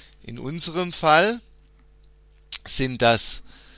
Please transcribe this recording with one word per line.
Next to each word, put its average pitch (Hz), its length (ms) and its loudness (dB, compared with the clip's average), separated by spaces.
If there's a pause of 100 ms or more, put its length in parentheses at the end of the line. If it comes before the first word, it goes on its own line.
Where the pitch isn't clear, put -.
(220)
In 117 160 -14
unserem 160 560 -6
Fall 180 480 2 (1200)
sind 127 380 -4
das 117 400 2 (360)